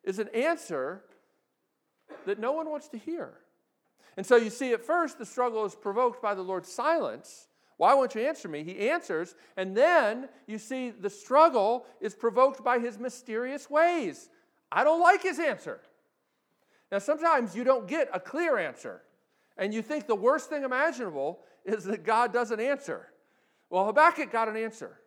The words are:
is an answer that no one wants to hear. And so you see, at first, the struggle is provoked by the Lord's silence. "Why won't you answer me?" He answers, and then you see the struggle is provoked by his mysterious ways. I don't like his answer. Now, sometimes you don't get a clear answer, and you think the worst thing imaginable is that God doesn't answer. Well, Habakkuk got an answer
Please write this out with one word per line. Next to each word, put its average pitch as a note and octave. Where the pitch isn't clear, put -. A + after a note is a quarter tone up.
is F#3+
an G#3
answer G3
that G3
no A#3+
one D#4+
wants D4
to A#3
hear. D#4
And F#3+
so B3
you A3
see, B3
at A#3
first, E4
the A3+
struggle A3+
is G3
provoked A#3
by G#3
the F#3+
Lord's F3+
silence. A#3+
"Why G3+
won't C4+
you G#3+
answer D4
me?" D3+
He G3
answers, F#3+
and F#3+
then C4
you G#3+
see B3+
the G3
struggle B3
is G#3
provoked B3+
by B3
his A#3
mysterious B3
ways. D4+
I F#3
don't D#4+
like F4+
his F#4
answer. G#3
Now, G3
sometimes C#4+
you A#3+
don't B3
get D4
a F#3
clear D4+
answer, B2
and G3
you A3
think D4
the A3+
worst A#3+
thing D4
imaginable A#3+
is G3
that F#3+
God A3
doesn't A3+
answer. B3
Well, F#3+
Habakkuk D4+
got A3+
an G#3+
answer A3